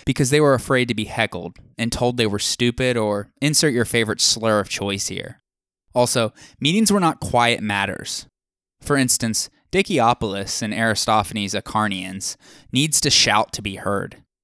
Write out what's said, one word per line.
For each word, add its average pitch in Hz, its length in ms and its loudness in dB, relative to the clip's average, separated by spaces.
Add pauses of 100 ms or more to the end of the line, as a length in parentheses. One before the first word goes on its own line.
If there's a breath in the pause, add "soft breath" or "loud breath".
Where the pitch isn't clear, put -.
because 131 260 0
they 151 100 4
were 143 120 6
afraid 127 360 0
to 113 60 -2
be 107 100 -4
heckled 90 500 -6 (220)
and 117 140 -2
told 123 260 0
they 113 100 2
were 101 120 -2
stupid 120 580 0
or 104 340 -2 (100)
insert 147 320 2
your 117 120 2
favorite 113 340 0
slur 110 400 2
of 95 80 -2
choice 98 400 -4
here. - 320 -10 (560)
Also, 120 380 2 (260 loud breath)
meetings 190 320 2
were 202 80 4
not 160 220 0
quiet 120 400 2
matters. 101 640 -4 (540)
For 143 160 0
instance, 120 520 0 (220)
Dicaeopolis 117 880 0
in 107 120 -4
Aristophanes' 107 800 0
Acharnians 98 840 -4 (380 loud breath)
needs 147 260 2
to 143 100 0
shout - 440 2
to - 80 -8
be 98 160 -8
heard. 95 400 -4 (260)